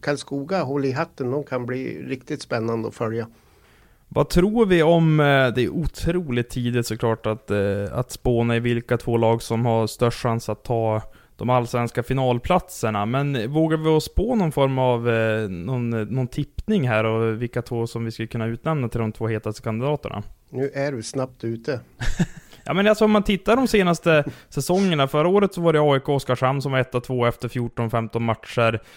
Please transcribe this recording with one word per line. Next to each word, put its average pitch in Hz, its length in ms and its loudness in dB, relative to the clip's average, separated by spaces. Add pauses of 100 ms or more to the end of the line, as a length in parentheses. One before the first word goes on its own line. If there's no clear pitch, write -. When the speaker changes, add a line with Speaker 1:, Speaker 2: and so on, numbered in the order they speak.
Speaker 1:
Karlskoga, 147 600 -4
håll 139 220 -2
i 135 80 0
hatten, 139 380 -4
de 143 140 -4
kan 123 220 -6
bli 127 360 -8
riktigt 131 400 -10
spännande 113 460 -4
att 107 60 -14
följa. 113 340 -4 (800)
Speaker 2:
Vad 143 200 0
tror 208 380 4
vi 180 160 4
om, 160 380 6
eh, 135 340 4
det 127 80 2
är 101 60 2
otroligt 151 800 -2
tidigt 120 360 -2
såklart 113 400 -2
att, 107 240 -4
eh, 101 420 0
att - 180 -4
spåna 117 460 0
i 117 40 2
vilka 120 360 0
två 117 200 0
lag 113 260 4
som 117 240 -2
har 113 200 2
störst - 360 -2
chans 117 260 -2
att - 160 -6
ta 113 380 0 (360)
de 113 120 -2
allsvenska 120 520 0
finalplatserna, 123 1040 0
men 135 460 -2
vågar 160 240 2
vi 156 120 0
oss 156 260 2
på 226 200 0
någon 180 180 2
form 135 260 2
av, 120 320 2
eh, 110 380 0
någon, 117 420 -4
någon 117 380 -4
tippning 151 600 -4
här 110 160 2
och 113 380 0
vilka 120 200 -4
två 117 240 -4
som 117 180 -6
vi 113 60 -6
skulle 113 180 -6
kunna 113 180 -4
utnämna 123 420 -2
till 117 120 -4
de 110 120 -2
två 113 160 -4
hetaste 107 340 -4
kandidaterna? 120 600 -4 (280)
Speaker 1:
Nu 135 240 -4
är 139 180 -4
du 117 100 -8
snabbt 131 420 -6
ute. 117 400 -6
<laughs> - 60 -20 (800)
Speaker 2:
Ja, 156 60 -2
men 202 120 4
alltså, 214 180 4
om 214 60 6
man 208 120 4
tittar 208 340 2
de 254 120 2
senaste 170 560 4 (240)
säsongerna, 170 600 2
förra 156 200 2
året 196 260 4
så 180 60 -6
var 170 120 4
det 151 80 4
A 147 160 6
I 131 40 2
K 143 140 0
Oskarshamn 131 480 0
som 139 100 -2
var 131 60 2
etta, 123 220 0
två 123 260 0
efter 120 220 -2
fjorton, 117 420 -4
femton 113 320 -2
matcher. 113 600 0 (140)